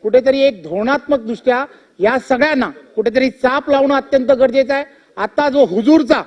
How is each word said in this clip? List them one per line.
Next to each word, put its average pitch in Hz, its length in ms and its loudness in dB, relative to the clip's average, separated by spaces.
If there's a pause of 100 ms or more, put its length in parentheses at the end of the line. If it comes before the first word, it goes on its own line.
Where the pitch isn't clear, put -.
कुठेतरी 254 380 2
एक 247 220 0
धोरणात्मक 233 560 -2
दृष्ट्या 240 460 -2 (340)
या 220 180 0 (120)
सगळ्यांना 262 400 0 (280)
कुठेतरी 240 340 0
चाप 277 400 -4
लावणं 277 240 2
अत्यंत 269 320 -2
गरजेचं 262 480 2
आहे. 285 100 -4 (320)
आता 254 320 -2
जो 277 160 4
हुजूरचा 233 640 2